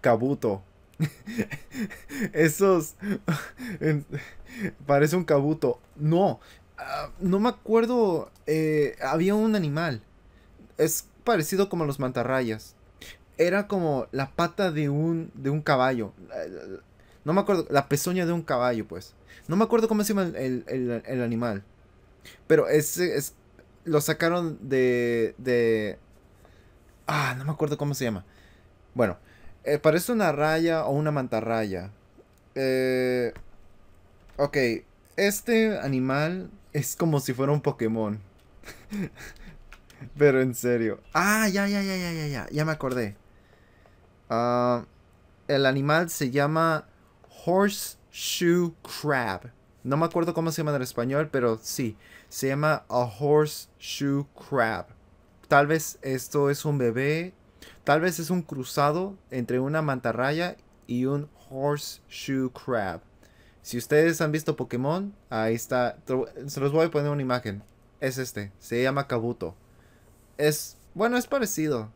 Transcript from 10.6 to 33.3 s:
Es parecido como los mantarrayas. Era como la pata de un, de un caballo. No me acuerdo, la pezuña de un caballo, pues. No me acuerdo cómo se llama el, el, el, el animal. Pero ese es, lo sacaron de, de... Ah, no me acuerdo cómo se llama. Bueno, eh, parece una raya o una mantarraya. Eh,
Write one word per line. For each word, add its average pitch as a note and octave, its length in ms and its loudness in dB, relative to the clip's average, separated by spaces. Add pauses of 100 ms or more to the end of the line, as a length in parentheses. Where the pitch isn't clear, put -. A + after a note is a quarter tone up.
Es - 320 0 (160)
parecido G3 460 2
como E3 160 0
los C3+ 120 -4
mantarrayas. B2+ 760 -2 (640)
Era F#3+ 280 2
como E3 460 0
la C3+ 200 -4
pata E3+ 380 0
de D3 200 0
un, E3 440 -2
de C3+ 140 -4
un D3+ 140 0
caballo. B2+ 500 2 (1120)
No D3+ 80 -2
me G3 80 4
acuerdo, G3 300 0
la C#3 180 2
pezuña F3+ 380 0
de E3+ 60 0
un E3+ 100 -2
caballo, B2 440 0
pues. - 280 -14 (340)
No D#3+ 80 0
me A3 80 6
acuerdo A3+ 240 4
cómo G#3 160 2
se G#3+ 80 -2
llama F#3+ 160 0
el, - 80 -6
el, B2+ 320 -4
el, A#2+ 380 -2
el B2+ 160 -4
animal. A#2 420 -2 (840)
Pero D3+ 220 6
ese D3+ 480 2
es, - 180 -4 (500)
lo D3+ 160 2
sacaron E3 580 0 (100)
de, A#2+ 680 2
de... A2+ 600 2 (1080)
Ah, C#3+ 300 -2
no C3 80 -10
me D#3 80 -4
acuerdo D3 240 -2
cómo D3 180 -2
se C3+ 100 -4
llama. G2+ 200 -4 (680)
Bueno, G#2+ 240 2 (460)
eh, D3 140 2
parece D#3+ 340 2
una G3+ 200 2
raya D#3+ 520 2
o C#3 80 0
una D3+ 180 0
mantarraya. A2 800 -2 (640)
Eh, B2+ 800 0 (1040)